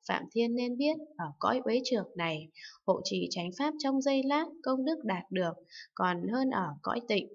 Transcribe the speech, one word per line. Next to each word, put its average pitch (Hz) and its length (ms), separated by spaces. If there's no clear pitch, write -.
Phạm - 160
Thiên 233 200
nên 247 220
biết, 294 200
ở 170 80
cõi 247 240
uế 233 200
trược 220 340
này, 160 300
hộ 185 180
trì 180 280
chánh 175 180
pháp 302 200
trong 269 220
giây 269 220
lát, 285 220
công 262 220
đức 320 180
đạt 190 280
được 180 220
còn 180 400
hơn 262 160
ở 185 180
cõi - 260
tịnh. 208 280